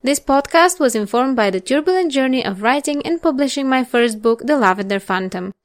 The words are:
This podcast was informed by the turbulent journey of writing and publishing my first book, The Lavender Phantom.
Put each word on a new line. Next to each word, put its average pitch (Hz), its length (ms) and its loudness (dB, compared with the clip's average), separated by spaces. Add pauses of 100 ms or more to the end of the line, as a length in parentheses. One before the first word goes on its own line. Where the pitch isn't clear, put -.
This 285 200 -2
podcast 330 580 2
was 254 160 2
informed 240 400 0
by 208 140 2
the 185 100 -2
turbulent 311 540 0
journey 262 320 0
of 196 160 -6
writing 285 440 -2
and 339 160 -4
publishing 277 460 0
my 262 160 2
first 240 380 0
book, 226 240 0
The 294 120 2
Lavender 196 440 0
Phantom. 185 520 -6 (100)